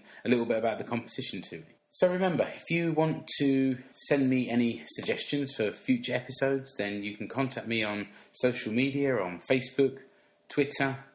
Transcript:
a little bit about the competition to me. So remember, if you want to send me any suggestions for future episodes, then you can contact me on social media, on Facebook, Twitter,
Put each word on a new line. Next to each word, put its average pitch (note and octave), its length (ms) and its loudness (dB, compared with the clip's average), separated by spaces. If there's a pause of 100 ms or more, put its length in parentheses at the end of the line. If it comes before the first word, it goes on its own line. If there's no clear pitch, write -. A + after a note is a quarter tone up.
(240)
a A#2 40 -2
little A#2+ 180 4
bit A2+ 120 0
about A2 200 0
the G#2+ 60 -8
competition A#2 580 -6
to - 140 -12
me. D#2+ 80 -16 (260)
So F3+ 200 4
remember, F3+ 340 2
if - 260 -8
you E3 240 2
want D#3 340 0 (120)
to C3+ 360 4 (320)
send C#3 220 4
me B2+ 180 2
any A#2+ 380 2
suggestions C3+ 680 -2
for G#2 160 0
future B2 440 0
episodes, C3 640 -2
then G2+ 260 -2
you G#2 140 -6
can G#2 100 -6
contact B2+ 380 -4
me A2+ 180 0
on G#2 240 -4 (240)
social A#2+ 400 0
media, C3+ 460 2
on F2+ 220 -4 (100)
Facebook, C3 480 2 (500)
Twitter, C3+ 480 0 (180)